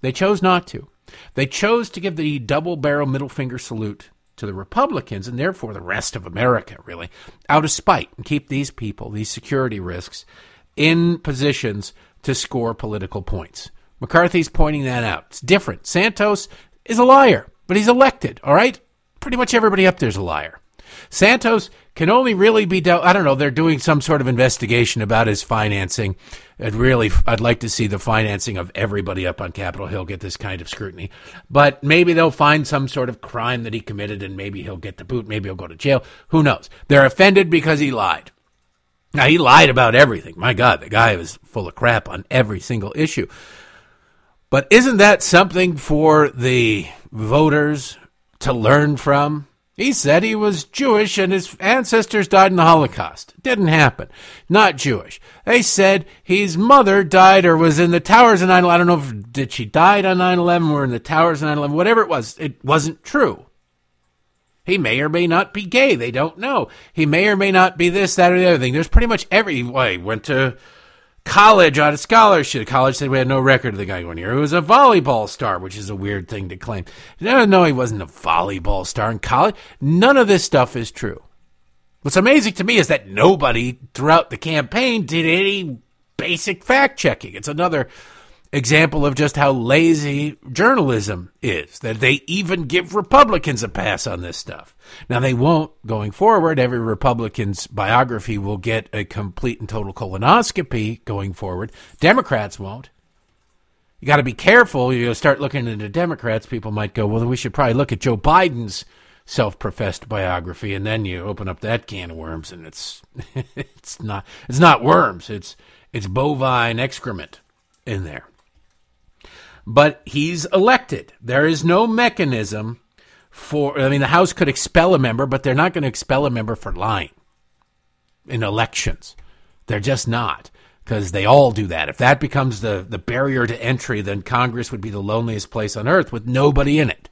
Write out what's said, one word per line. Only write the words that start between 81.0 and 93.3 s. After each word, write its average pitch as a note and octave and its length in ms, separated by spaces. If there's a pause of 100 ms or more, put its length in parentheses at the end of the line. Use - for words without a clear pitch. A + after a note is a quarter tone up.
What's C#3+ 140
amazing A3 380
to F#3 100
me A#3 120
is D#3+ 120
that A#2 200
nobody B2 720 (160)
throughout D#3 360
the - 60
campaign F#3 680
did D#3+ 180
any F3+ 540 (380)
basic F3 480
fact C4+ 340
checking. G#2+ 360
It's G2+ 140
another D3+ 400 (640)
example D3 520
of C#3+ 80
just D3 200
how C#3+ 160
lazy D3 840 (160)
journalism A#2 880
is, E2+ 380
that A2+ 220
they C3+ 260
even F3 380
give E3 300
Republicans F#3 680